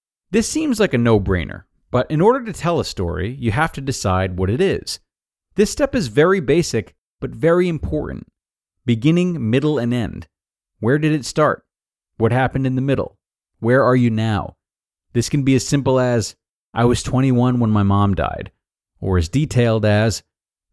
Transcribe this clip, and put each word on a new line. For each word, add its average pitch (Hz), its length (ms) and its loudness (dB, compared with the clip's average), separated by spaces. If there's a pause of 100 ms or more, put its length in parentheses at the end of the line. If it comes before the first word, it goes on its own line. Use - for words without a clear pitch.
(320)
This 220 160 0
seems 302 320 -2
like 202 120 0
a 127 60 0
no-brainer, 95 680 0 (280)
but 123 180 0
in 151 100 0
order 240 240 2
to 220 80 -10
tell 160 280 -2
a 107 40 -2
story, 90 540 -6
you 117 140 -2
have 151 200 -2
to - 80 -12
decide 95 580 -2
what 92 120 0
it 123 100 0
is. - 380 -4 (560)
This 208 160 2
step 285 240 -2
is 190 140 -2
very 165 320 2
basic, 135 560 -2 (240)
but 135 100 -8
very 165 380 2
important. - 580 -6 (600)
Beginning, 147 640 0
middle, 139 280 2
and 120 160 -2
end. 117 320 -6 (540)
Where 123 180 2
did 151 140 0
it 143 120 -2
start? - 400 0 (520)
What 113 160 2
happened 131 340 0
in 131 80 -2
the 127 80 -2
middle? 135 360 -4 (420)
Where 123 240 4
are 127 120 4
you 120 140 4
now? 110 460 -2 (560)
This 120 160 0
can 143 160 0
be 135 100 4
as 123 120 0
simple 131 340 0
as, 120 340 0 (400)
"I 117 120 2
was 120 180 0
twenty-one 123 560 2
when 113 100 2
my 104 120 2
mom 101 320 2
died," 50 360 -4 (520)
or 95 160 0
as 82 100 0
detailed 120 560 0
as, 107 380 2 (500)